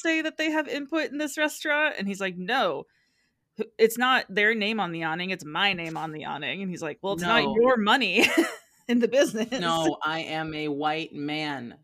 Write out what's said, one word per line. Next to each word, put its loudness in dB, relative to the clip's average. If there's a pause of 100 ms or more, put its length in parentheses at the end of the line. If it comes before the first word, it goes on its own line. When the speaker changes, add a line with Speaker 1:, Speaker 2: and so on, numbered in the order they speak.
Speaker 1:
say 0
that -4
they -2
have -2
input -4
in -8
this -4
restaurant?" 0
And -4
he's -6
like, -4
"No. 0 (920)
It's 6
not 2
their 4
name -2
on -2
the -6
awning, -4
it's -6
my 2
name -6
on -6
the -10
awning." -6
And -4
he's -8
like, -6
"Well, -2
it's -6
not 4
Speaker 2:
No. 0
Speaker 1:
your 6
money 4 (320)
<laughs> -20
in 4
the 2
business." 2 (100)
Speaker 2:
"No, 0
I 0
am -6
a -4
white -2
man. -6